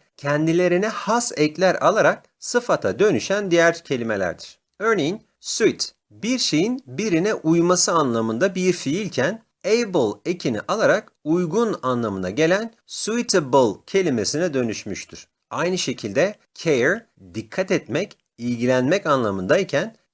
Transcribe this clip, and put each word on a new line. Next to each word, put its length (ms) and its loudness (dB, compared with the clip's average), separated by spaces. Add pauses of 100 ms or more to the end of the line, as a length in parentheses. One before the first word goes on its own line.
(180)
kendilerine 720 0
has 500 -2
ekler 380 2
alarak 480 2 (160)
sıfata 600 -2
dönüşen 520 0
diğer 320 4
kelimelerdir. 760 -4 (200)
Örneğin 420 0 (180)
suit, 560 -2 (160)
bir 280 -4
şeyin 460 0
birine 480 0
uyması 580 2
anlamında 640 0
bir 180 2
fiilken 760 -4 (180)
able 600 0
ekini 420 -4
alarak 440 0 (120)
uygun 600 0
anlamına 460 -2
gelen 440 0 (120)
suitable 1040 2
kelimesine 640 0
dönüşmüştür. 720 -6 (220)
Aynı 280 -2
şekilde 580 -2 (180)
care, 540 0 (260)
dikkat 380 -6
etmek, 460 -4 (200)
ilgilenmek 680 0
anlamındayken 920 0 (180)